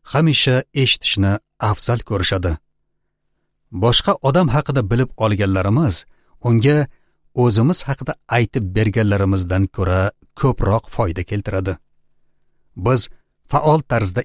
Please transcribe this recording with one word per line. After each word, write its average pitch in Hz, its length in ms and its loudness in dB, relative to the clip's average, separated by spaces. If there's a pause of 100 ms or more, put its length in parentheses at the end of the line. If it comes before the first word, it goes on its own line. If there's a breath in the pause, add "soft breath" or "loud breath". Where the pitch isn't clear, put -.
hamisha 143 480 2 (160)
eshitishni 104 600 0 (240)
afzal 117 420 0
ko'rishadi. 92 520 -2 (1200)
Boshqa 117 480 2
odam 143 300 2
haqida 135 320 0
bilib 117 320 0
olganlarimiz 101 840 0 (480)
unga 120 340 4 (580)
o'zimiz 123 480 2
haqida - 300 -6 (120)
aytib 117 480 -2
berganlarimizdan 98 920 0
ko'ra 92 340 -2 (300)
ko'proq 113 580 0
foyda 92 340 -4
keltiradi. 95 500 -4 (1040)
Biz 117 320 0 (420)
faol 151 280 2
tarzda 110 460 -2